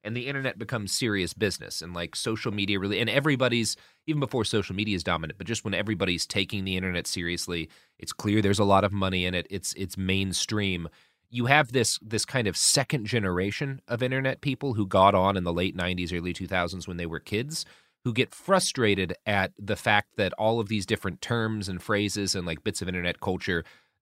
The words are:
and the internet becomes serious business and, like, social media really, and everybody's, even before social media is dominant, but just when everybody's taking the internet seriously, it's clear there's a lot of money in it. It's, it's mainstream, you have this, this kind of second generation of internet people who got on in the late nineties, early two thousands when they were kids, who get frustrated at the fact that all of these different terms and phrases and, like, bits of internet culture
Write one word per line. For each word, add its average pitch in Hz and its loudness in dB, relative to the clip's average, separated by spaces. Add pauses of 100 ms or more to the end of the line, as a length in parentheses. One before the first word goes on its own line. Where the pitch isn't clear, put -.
and 110 -6
the 123 -6
internet 135 -4
becomes 104 -6
serious 101 0
business - -2
and, 85 -12
like, 85 -6
social 110 -2
media 101 0
really, 98 0
and 113 0
everybody's, 123 2 (320)
even 156 0
before 123 0
social 101 0
media 104 0
is 87 -2
dominant, 80 -2
but 87 -10
just 113 -4
when 101 -4
everybody's 92 0
taking 98 -2
the 92 -2
internet 90 -2
seriously, 85 -4 (300)
it's - -10
clear 107 2
there's 101 4
a 104 4
lot 98 6
of 98 2
money 95 0
in 90 0
it. 87 -2
It's, - -6
it's 95 -8
mainstream, 95 0 (440)
you 120 -2
have 139 4
this, 127 2
this 107 -2
kind 120 0
of 90 0
second 131 0
generation 101 -2
of 120 -2
internet 131 -2
people 135 -2
who 104 2
got 98 6
on 95 4
in 87 0
the 85 -2
late 90 0
nineties, 90 -2
early 87 -4
two 92 -6
thousands 90 -2
when 87 -8
they 85 -6
were 80 -6
kids, 135 -6 (380)
who 120 -2
get 117 0
frustrated 107 2 (100)
at 98 2
the 101 -2
fact 104 2
that 95 2
all 113 2
of 101 -2
these 104 -2
different 98 -2
terms 110 -2
and 87 -6
phrases 104 0
and, 90 -4
like, 82 -6
bits - -2
of 90 -4
internet 87 -2
culture 92 -2 (380)